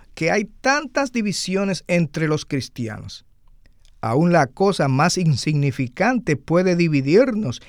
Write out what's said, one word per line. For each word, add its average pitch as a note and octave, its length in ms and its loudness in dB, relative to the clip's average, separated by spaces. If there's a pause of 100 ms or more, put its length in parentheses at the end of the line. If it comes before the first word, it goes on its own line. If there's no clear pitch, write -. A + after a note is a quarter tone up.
(140)
que E3 160 -2
hay G#3 160 0
tantas C#4 680 -2
divisiones G3 760 -4
entre E3 400 0
los D3+ 180 -2
cristianos. G#2+ 800 -8 (760)
Aún C#3+ 300 2
la D#3 160 4
cosa F#3+ 400 0
más C#3+ 300 2
insignificante D3+ 1160 0
puede F3+ 400 0
dividirnos E3+ 920 2